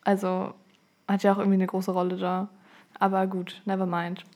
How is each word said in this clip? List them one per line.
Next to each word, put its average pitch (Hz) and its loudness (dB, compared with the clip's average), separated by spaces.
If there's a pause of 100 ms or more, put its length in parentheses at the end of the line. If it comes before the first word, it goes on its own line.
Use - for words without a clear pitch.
also 190 0 (560)
hat 196 0
ja 202 6
auch 196 2
irgendwie 196 4
eine 185 4
große 185 -4
Rolle 180 0
da. 185 -2 (500)
Aber 190 2
gut, 185 -6
never 190 0
mind. 175 -4 (140)